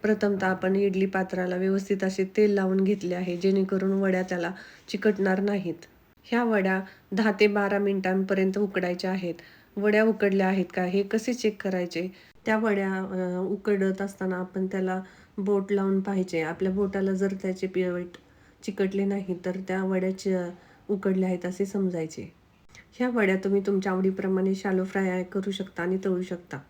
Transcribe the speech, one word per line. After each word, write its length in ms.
प्रथमतः 460
आपण 280
इडली 300
पात्राला 500
व्यवस्थित 480
असे 340
तेल 140
लावून 280
घेतले 360
आहे, 220
जेणेकरून 540
वड्या 300
त्याला 300
चिकटणार 520
नाहीत. 340
ह्या 200
वड्या 380
दहा 280
ते 80
बारा 300
मिनिटांपर्यंत 800
उकडायच्या 540
आहेत. 220
वड्या 260
उकडल्या 440
आहेत 260
का, 100
हे 200
कसे 300
चेक 300
करायचे? 440
त्या 120
वड्या, 340
अ, 500
उकडत 500
असताना 340
आपण 320
त्याला 340
बोट 340
लावून 280
पाहिजे. 420
आपल्या 300
बोटाला 400
जर 300
त्याचे 260
पीठ 380
चिकटले 420
नाही, 300
तर 120
त्या 160
वड्या 340
चि-, 320
उकडल्या 400
आहेत 160
असे 200
समजायचे. 800
ह्या 120
वड्या 260
तुम्ही 320
तुमच्या 240
आवडीप्रमाणे 640
शॅलो 280
फ्राय 400
करू 280
शकता 320
आणि 220
तळू 160
शकता. 360